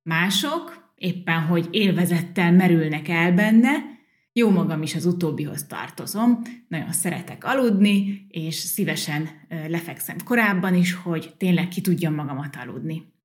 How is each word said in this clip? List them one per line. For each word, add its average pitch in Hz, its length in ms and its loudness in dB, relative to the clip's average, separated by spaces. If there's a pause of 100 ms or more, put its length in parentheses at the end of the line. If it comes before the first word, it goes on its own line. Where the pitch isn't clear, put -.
Mások 202 920 -2
éppen, 175 460 -2
hogy 170 300 0
élvezettel 175 800 2
merülnek 165 560 4
el 170 260 2
benne, 220 380 6 (640)
jó 233 160 4
magam 160 320 2
is 156 140 -6
az 165 100 -4
utóbbihoz 151 600 -2
tartozom, 233 760 -2 (260)
nagyon 165 240 -6
szeretek - 540 -6
aludni, 202 840 2
és 160 260 -6
szívesen, 156 760 -4 (200)
ö, 156 200 -8
lefekszem 165 560 -8
korábban 196 500 2
is, 180 180 4
hogy 165 440 -6
tényleg 180 300 2
ki - 140 -6
tudjam 160 320 0
magamat 143 500 -8
aludni. 160 600 -10